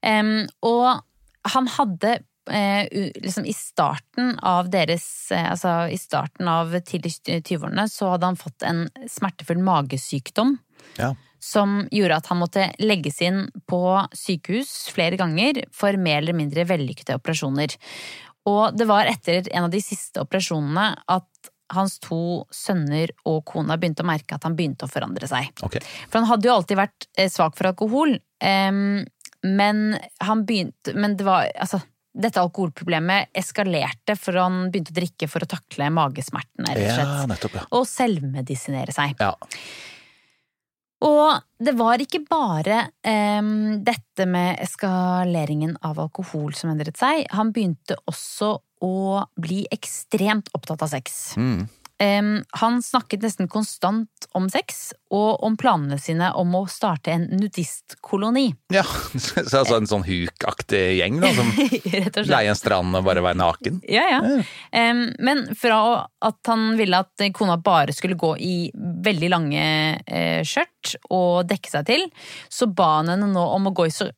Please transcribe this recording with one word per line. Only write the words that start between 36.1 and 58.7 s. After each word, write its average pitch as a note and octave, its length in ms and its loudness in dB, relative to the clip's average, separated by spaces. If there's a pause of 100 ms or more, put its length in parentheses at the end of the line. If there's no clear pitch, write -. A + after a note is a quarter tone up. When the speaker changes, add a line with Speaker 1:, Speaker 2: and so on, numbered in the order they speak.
Speaker 1:
rett G2+ 160 0
og A#2 60 0
slett. C#3+ 100 0
Speaker 2:
Ja, C#3+ 200 -2
nettopp, G#2+ 280 -4
ja. - 140 -6
Speaker 1:
Og B3 180 2
selvmedisinere C#3 1040 -4
seg. C#3+ 280 -2
Speaker 2:
Ja. G2 140 2 (1700)
Speaker 1:
Og D4+ 400 6 (160)
det B3+ 180 2
var A#3 240 4
ikke D4+ 240 -4
bare, G#3+ 640 0 (140)
em, G#3+ 800 0
dette G3 440 -2
med F3+ 340 2
eskaleringen F3+ 1200 0
av D#3 180 -4
alkohol D#3 540 -6
som E3 180 -4
endret D3+ 240 -4
seg. C#4+ 340 0
Han G#3+ 220 0
begynte G3 540 -2
også - 500 -4 (220)
å F#3+ 460 -2 (100)
bli F3 360 -4
ekstremt - 840 -2
opptatt D#3 280 -6
av D#3 60 -2
sex. - 460 -8
Speaker 2:
Mm. A2 320 0 (280)
Speaker 1:
Em, G#3 560 2
han A#3 340 0
snakket A3 400 -2
nesten G3 240 -2
konstant G#3+ 840 -4
om F#3+ 200 -2
sex, - 400 -4 (140)
og G#3 360 2
om A3 140 0
planene D#3 400 2
sine E3 380 0
om F3 180 0
å F#3 140 0
starte F3+ 420 -2
en E3 220 0
nudistkoloni. G#3 1200 -2 (160)
Speaker 2:
Ja, F#3+ 160 2 (200)